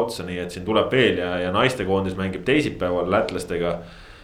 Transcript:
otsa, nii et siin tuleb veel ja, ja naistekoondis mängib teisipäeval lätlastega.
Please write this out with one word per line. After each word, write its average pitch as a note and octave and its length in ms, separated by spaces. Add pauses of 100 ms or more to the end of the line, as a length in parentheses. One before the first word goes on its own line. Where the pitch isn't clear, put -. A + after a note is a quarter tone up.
otsa, - 180
nii F2+ 160
et F2 160
siin F#2 80
tuleb G#2+ 260
veel A2 300
ja, F2+ 180
ja F2+ 140
naistekoondis G2 640
mängib F#2+ 320
teisipäeval F2+ 640
lätlastega. F2 640 (480)